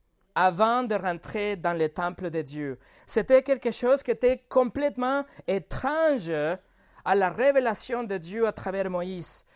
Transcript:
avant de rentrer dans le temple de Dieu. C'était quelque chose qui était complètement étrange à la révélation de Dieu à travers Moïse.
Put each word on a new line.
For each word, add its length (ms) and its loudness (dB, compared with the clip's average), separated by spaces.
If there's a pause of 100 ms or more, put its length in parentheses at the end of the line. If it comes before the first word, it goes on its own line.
(340)
avant 480 2
de 120 -2
rentrer 640 -4
dans 200 -2
le 120 2
temple 420 -6
de 120 -4
Dieu. 360 -8 (280)
C'était 360 4
quelque 300 0
chose 300 2
qui 80 -4
était 380 0
complètement 760 0 (220)
étrange 840 0
à 840 -4
la 160 4
révélation 720 2
de 140 -4
Dieu 280 -2
à 60 2
travers 360 -4
Moïse. 680 -6